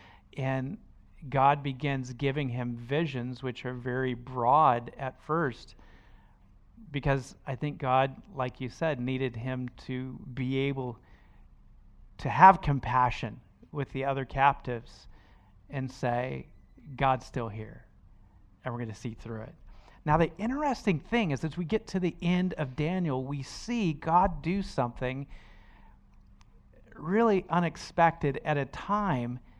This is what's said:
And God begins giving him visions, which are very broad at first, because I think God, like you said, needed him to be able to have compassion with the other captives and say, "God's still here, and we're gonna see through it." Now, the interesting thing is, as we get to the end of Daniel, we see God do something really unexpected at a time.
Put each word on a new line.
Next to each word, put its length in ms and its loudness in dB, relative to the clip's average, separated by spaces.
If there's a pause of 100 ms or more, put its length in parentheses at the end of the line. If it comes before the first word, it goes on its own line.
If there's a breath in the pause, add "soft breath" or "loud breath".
(380 loud breath)
And 400 -2 (520)
God 340 6
begins 500 -4
giving 340 -2
him 300 -4
visions, 640 -2
which 240 -6
are 80 -4
very 400 -2
broad 840 4
at 240 -8
first, 520 -2 (1160 soft breath)
because 440 -2 (120)
I 80 -6
think 220 -6
God, 380 2 (200)
like 260 -6
you 80 -4
said, 300 -2
needed 360 -2
him 320 -4 (200)
to 300 -6 (160)
be 260 -2
able 400 -2 (1200 soft breath)
to 100 -2
have 320 8
compassion 800 0 (320)
with 220 -8
the 120 -4
other 200 -2
captives 800 0 (640 soft breath)
and 220 -4
say, 560 -4 (480)
"God's 300 2
still 240 -6
here, 360 -12 (800)
and 100 -4
we're 60 -6
gonna 160 -8
see 180 -10
through 280 -12
it." 140 -16 (500 soft breath)
Now, 120 4
the 200 4
interesting 600 0
thing 320 0
is, 120 -2
as 140 -4
we 80 -2
get 220 -2
to 120 -2
the 220 0
end 320 2
of 220 -4
Daniel, 500 0
we 180 -6
see 500 -2
God 480 2
do 200 0
something 640 -2 (1700 soft breath)
really 540 4
unexpected 960 2
at 120 2
a 80 0
time. 720 -2 (200 soft breath)